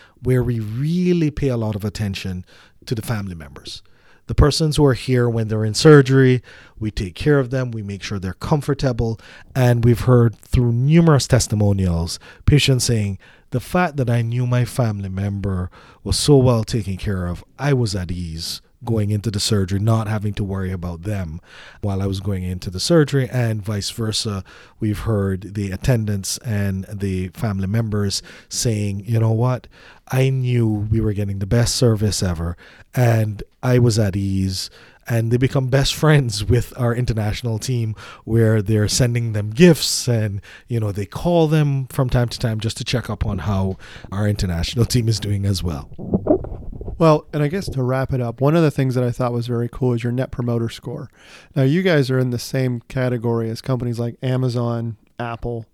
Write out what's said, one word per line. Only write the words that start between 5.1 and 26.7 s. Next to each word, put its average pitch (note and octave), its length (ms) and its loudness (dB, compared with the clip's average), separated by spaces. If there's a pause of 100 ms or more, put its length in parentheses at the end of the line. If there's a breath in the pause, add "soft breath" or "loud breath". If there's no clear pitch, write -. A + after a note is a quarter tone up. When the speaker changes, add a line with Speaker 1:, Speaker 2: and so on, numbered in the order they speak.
Speaker 1:
when A2+ 200 -2
they're A2 180 -2
in G#2+ 80 -2
surgery, C3+ 680 6 (360 loud breath)
we G#2+ 120 -4
take F#2 240 -6
care D3 240 2
of B2 120 -2
them, C3 200 -4
we A2+ 120 -8
make G2+ 200 -8
sure G2+ 160 -6
they're F#2 140 -6
comfortable, B2+ 880 -2 (340 loud breath)
and A#2+ 300 4
we've A#2+ 160 4
heard A#2+ 340 4
through - 380 2
numerous D3 540 6
testimonials, G2 920 2 (280 loud breath)
patients C3+ 380 4
saying, G2+ 340 -2 (320 soft breath)
"The B2 100 -2
fact F3 380 -2
that B2 100 0
I A#2+ 140 2
knew A#2+ 240 -2
my B2 180 2
family G#2+ 460 -2
member F#2+ 600 -2 (320 loud breath)
was F#2 160 -2
so D3 200 6
well B2 260 4
taken G2 320 -4
care F#2 300 -4
of, F2 180 -6 (140)
I C#3+ 160 0
was A#2 200 0
at F2+ 160 -4
ease E2+ 520 -8 (200)
going A2+ 280 -2
into G#2+ 200 -2
the G2+ 100 -4
surgery, G2 380 0
not A2 300 0
having G#2 260 -4
to A2 100 -4
worry F#2+ 260 -4
about F2 320 -8
them F2+ 380 -6 (400 loud breath)
while G2 220 -4
I G2+ 40 0
was G2 140 -2
going F#2 240 -4
into F#2 260 -6
the F#2 100 -8
surgery," C#3+ 500 2
and A2+ 320 -2
vice G2+ 280 -4
versa. G#2+ 520 -4 (380 loud breath)
We've G#2+ 200 -2
heard G2 520 -2
the G2+ 180 -4
attendants G#2 680 -2
and G2+ 460 -4